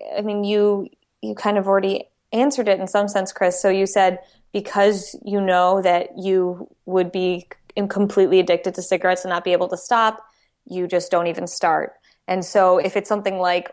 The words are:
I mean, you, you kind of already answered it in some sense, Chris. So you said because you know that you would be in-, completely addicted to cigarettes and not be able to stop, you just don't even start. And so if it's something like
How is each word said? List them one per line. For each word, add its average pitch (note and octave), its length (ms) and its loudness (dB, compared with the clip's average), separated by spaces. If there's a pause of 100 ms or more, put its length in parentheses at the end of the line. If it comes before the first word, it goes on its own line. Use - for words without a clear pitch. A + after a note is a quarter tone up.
(180)
I G#3 40 -4
mean, G#3 220 -4
you, G#3 440 2 (340)
you G#3+ 140 -8
kind G#3 220 0
of F#3+ 100 -2
already G3 420 0 (220)
answered B3 360 0
it F#3+ 120 2
in F#3 80 -6
some G3+ 200 0
sense, G3 240 -2
Chris. F3+ 300 0
So G3 80 2
you F#3+ 160 2
said F#3+ 340 2 (320)
because G3+ 720 0
you G3+ 180 -2
know F#3 400 2
that F3 360 0
you F#3 500 -2 (180)
would F#3 260 0
be F3+ 360 -4 (280)
in-, G3+ 120 -2
completely G3 520 2
addicted F3 360 0
to F#3 60 -8
cigarettes F3+ 420 0
and F#3+ 60 -8
not F3 140 -4
be F3+ 100 0
able F3+ 160 0
to F3+ 80 -6
stop, A3 460 0 (420)
you F3+ 220 -6
just F3 240 -2
don't F3 160 0
even E3+ 200 -6
start. - 460 -2 (340)
And F#3 180 -2
so F#3 320 4
if F#3 180 0
it's G3+ 140 -4
something G3+ 300 -2
like F3+ 340 0